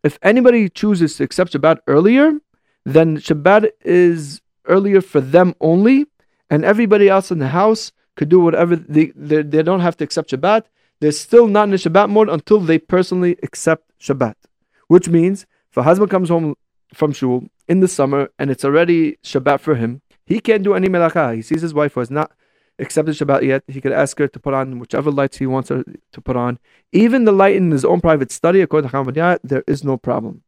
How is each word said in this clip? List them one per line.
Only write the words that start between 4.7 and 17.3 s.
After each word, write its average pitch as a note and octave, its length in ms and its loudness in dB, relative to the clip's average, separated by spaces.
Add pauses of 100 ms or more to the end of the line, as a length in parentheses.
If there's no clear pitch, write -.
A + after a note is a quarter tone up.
for D#3+ 200 -2
them E3 400 2
only, G#3+ 460 2 (420)
and D3 160 0
everybody G#3 440 2
else F#3+ 220 0
in F3 80 -4
the C3+ 100 -4
house G#3 440 -2 (240)
could D3+ 120 -4
do F3 120 6
whatever. E3+ 360 2
They, D3+ 380 -2
they, D3+ 280 -2
they D3+ 200 -2
don't F3+ 180 -2
have F3 180 -2
to E3 60 -6
accept - 260 -8
Shabbat. F#3+ 340 -2 (360)
They're D3+ 120 0
still A#3 340 4
not G#3 180 2
in G3+ 60 -2
the F#3+ 60 0
Shabbat F#3+ 340 0
mode G#3 180 2
until E3+ 320 0
they E3 180 0
personally F3+ 640 -2
accept - 480 -6 (100)
Shabbat, C3 340 -4 (540)
which F3 200 4
means E3+ 380 0 (240)
if - 60 -8
a B2 60 0
husband F#3 280 2
comes F#3 180 -2
home E3 260 -2 (400)
from D3+ 180 -2
shul B2+ 360 -4 (180)